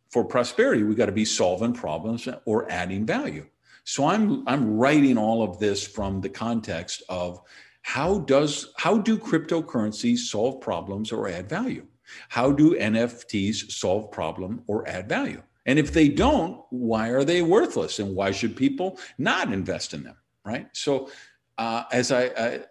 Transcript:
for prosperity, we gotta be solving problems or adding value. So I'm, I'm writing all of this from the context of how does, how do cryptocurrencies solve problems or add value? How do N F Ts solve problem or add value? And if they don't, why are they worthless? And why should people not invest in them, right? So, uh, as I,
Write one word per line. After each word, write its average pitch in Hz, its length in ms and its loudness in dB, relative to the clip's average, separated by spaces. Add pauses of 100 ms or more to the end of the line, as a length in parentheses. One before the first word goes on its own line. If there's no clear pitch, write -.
(120)
for 120 120 2
prosperity, 127 600 2
we 107 120 2
gotta 107 160 2 (120)
be - 20 2
solving 104 480 2
problems 104 540 -6 (180)
or 107 260 -2
adding 92 340 -4
value. 147 420 -4 (360)
So - 220 -2
I'm, 202 420 0
I'm 120 300 0
writing 135 400 6
all 113 260 2
of 95 160 -4
this 101 260 0
from 98 360 -4
the 95 80 -6
context 110 800 -6
of 90 320 -6 (400)
how 175 380 0
does, 143 580 2
how 190 200 4
do 220 200 2
cryptocurrencies 120 1000 0
solve 123 420 -2
problems 98 500 -4
or 110 160 -4
add 92 220 -8
value? 226 360 -6 (440)
How 131 220 4
do 151 240 8
N 110 200 2
F 120 320 -2
Ts 104 480 -2
solve 101 360 0
problem 92 560 -6
or - 200 -2
add 92 220 -8
value? 240 320 -4 (240)
And 135 140 4
if 147 120 2
they 156 180 6
don't, 226 600 2
why 113 400 -2
are 135 140 2
they 170 180 2
worthless? 170 580 2
And 98 160 -4
why 98 160 2
should 101 240 -2
people 143 440 0 (180)
not 240 340 0
invest 92 420 -4
in 73 100 -10
them, - 140 -20 (280)
right? 110 280 -8
So, - 360 -2 (480)
uh, 117 260 -4 (100)
as 123 180 0
I, 123 480 0 (120)